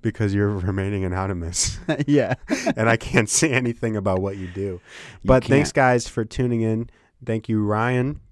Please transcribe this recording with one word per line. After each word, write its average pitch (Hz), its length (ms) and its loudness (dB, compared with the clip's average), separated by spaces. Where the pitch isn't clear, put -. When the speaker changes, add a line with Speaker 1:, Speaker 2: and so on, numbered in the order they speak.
Speaker 1:
because 107 340 0
you're 101 140 4
remaining 98 560 -2
anonymous. 90 720 -4
Speaker 2:
<laughs> 143 140 -2
Yeah. 131 280 2
Speaker 1:
And 113 120 2
I 113 80 4
can't - 320 0
say - 220 2
anything 120 460 0
about 95 260 0
what 98 160 -4
you 95 100 -8
do. 90 140 -6
Speaker 2:
You 92 180 -6
Speaker 1:
But 127 200 4
thanks, 143 260 4
Speaker 2:
can't. - 40 -14
Speaker 1:
guys, 127 340 4
for 113 160 -4
tuning 120 380 -2
in. 110 260 -2
Thank 113 240 -4
you, 107 140 2
Ryan. 123 580 0